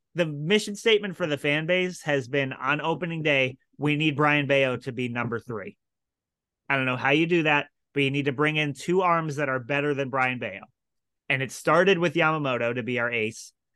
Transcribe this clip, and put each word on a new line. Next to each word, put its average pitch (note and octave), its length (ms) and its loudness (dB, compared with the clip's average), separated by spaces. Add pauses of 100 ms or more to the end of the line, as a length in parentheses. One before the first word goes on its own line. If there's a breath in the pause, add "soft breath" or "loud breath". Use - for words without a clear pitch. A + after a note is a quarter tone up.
(160)
the E3+ 100 0
mission F3 480 -2
statement G#3 420 0
for F3 120 -2
the D3 100 -2
fan D3+ 280 0
base F3+ 360 -2
has C#3 240 -2
been C3+ 260 -2
on C#3 280 -2
opening E3 420 -4
day, C3+ 340 2 (220)
we D3 160 0
need D3+ 220 0
Brayan D3 320 2
Bello C3+ 300 2
to B2+ 120 -10
be B2 180 -4
number A#2 300 -4
three. G#2+ 380 -12 (920)
I C#3 80 2
don't C3 100 0
know B2+ 100 0
how C3 140 0
you D#3 160 4
do E3+ 180 2
that, D3 240 2 (260)
but C#3 80 2
you C3+ 80 2
need C#3 140 0
to C#3 80 0
bring D3+ 240 0
in D3 180 0
two F#3 280 0
arms E3 340 0
that D3 120 -2
are C3 120 -2
better C#3+ 340 -2
than C3+ 140 -2
Brayan B2+ 320 0
Bello. G2+ 240 -10 (640)
And C3+ 120 0
it C3 120 -4
started F3 460 4
with E3+ 160 0
Yamamoto C#3+ 600 2
to B2 80 -4
be A#2+ 160 -2
our A#2+ 140 -2
ace. A2+ 400 -4 (240)